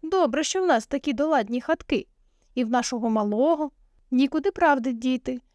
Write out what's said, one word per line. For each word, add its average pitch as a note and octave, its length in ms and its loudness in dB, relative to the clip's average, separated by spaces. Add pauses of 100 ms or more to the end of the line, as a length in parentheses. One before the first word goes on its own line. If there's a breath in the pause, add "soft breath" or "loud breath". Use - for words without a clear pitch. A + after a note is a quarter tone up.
Добре, D#4+ 420 0
що F#4+ 200 -2
в - 20 0
нас D4 220 2
такі C#4+ 260 -4
доладні B3+ 480 0
хатки. - 460 -4 (480)
І B3 80 -2
в A3+ 60 -2
нашого A#3+ 400 -2
малого A#3 640 0 (400)
нікуди C#4 400 2
правди C#4 420 2
діти. B3 460 -4 (160)